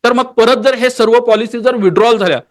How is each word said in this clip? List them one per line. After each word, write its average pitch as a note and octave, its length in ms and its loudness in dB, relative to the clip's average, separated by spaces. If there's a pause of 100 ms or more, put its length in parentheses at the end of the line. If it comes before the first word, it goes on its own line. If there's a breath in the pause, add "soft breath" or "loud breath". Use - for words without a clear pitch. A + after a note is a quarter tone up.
तर A#3+ 80 0
मग B3 120 0
परत B3 400 0
जर C4 100 2
हे B3 160 -2
सर्व A3+ 220 0
पॉलिसी A#3 480 0
जर B3 160 0
विड्रॉल G#3 400 2
झाल्या F3 240 -2 (100)